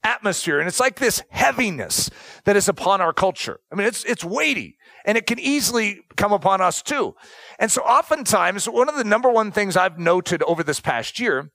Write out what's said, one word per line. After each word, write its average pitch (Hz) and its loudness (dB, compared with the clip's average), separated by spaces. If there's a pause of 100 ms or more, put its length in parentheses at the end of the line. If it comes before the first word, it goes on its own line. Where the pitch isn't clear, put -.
atmosphere. 196 -2
And 165 -2
it's 180 -4
like 262 -2
this 240 0
heaviness 220 -2 (340)
that 202 4
is 196 2
upon 190 0
our 160 2
culture. - -2 (120)
I - -14
mean, 202 -2
it's, 233 -4
it's 233 -4
weighty, 214 -4 (280)
and 214 0
it 220 -4
can 233 -2
easily 240 -2 (160)
come 208 2
upon 190 2
us 180 0
too. 262 -2 (440)
And 220 0
so - 0
oftentimes, 214 2
one 240 2
of 302 -4
the 262 -2
number 226 4
one 220 2
things 196 0
I've 185 0
noted 175 0
over 165 0
this 147 -2
past 120 -4
year 156 -2